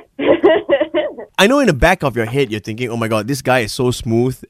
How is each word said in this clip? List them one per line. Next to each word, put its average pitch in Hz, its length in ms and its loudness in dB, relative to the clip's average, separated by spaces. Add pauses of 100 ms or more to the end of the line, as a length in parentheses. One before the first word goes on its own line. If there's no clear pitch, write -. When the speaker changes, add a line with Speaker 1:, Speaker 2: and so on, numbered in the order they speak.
(200)
Speaker 1:
<laughs> 302 580 2 (600)
Speaker 2:
I 190 80 4
know 277 120 4
in 269 80 2
the 180 60 4
back 160 300 2
of 127 120 -2
your 117 100 -2
head 123 260 -2
you're 107 80 -4
thinking, 113 300 -6
"Oh 113 80 -6
my 113 100 -2
God, 107 200 -2
this 135 140 -4
guy 127 180 2
is 107 120 -4
so 123 200 0
smooth," 120 580 0